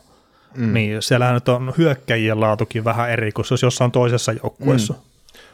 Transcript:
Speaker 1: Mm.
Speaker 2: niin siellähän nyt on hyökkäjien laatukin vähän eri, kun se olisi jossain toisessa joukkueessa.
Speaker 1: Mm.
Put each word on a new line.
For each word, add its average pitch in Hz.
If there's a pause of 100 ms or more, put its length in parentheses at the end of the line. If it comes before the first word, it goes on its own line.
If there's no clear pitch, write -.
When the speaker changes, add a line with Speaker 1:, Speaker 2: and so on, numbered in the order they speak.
(580)
Speaker 1:
Mm. 113
Speaker 2:
niin 107
siellähän 123
nyt 123
on 127
hyökkäjien 117
laatukin 110
vähän 117
eri, 110
kun -
se -
olisi 127
jossain 123
toisessa 123 (120)
joukkueessa. 123
Speaker 1:
Mm. - (540)